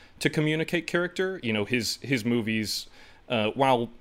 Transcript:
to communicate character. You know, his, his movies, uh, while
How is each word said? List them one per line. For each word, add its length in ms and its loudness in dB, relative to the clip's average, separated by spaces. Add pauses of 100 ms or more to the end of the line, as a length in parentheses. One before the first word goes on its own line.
(200)
to 100 2
communicate 560 0
character. 560 -2
You 120 -2
know, 100 0
his, 380 -2
his 200 0
movies, 640 -2 (440)
uh, 240 2
while 340 4 (120)